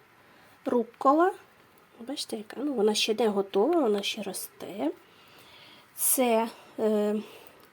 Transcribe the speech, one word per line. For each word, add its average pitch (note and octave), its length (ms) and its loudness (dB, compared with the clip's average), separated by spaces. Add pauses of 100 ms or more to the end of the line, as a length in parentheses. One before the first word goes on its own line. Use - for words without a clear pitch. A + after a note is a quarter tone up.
(640)
руккола. C#4+ 680 2 (680)
Бачите, A#3 380 -10
яка? - 220 -14
Ну, C#4+ 140 -4
вона G#3+ 200 2
ще A3 200 0
не A3+ 140 2
готова, G3+ 540 2
вона G#3 220 0
ще - 200 -6
росте. G3+ 680 -6 (1040)
Це, A#3 540 2 (300)
е, G#3 360 2 (580)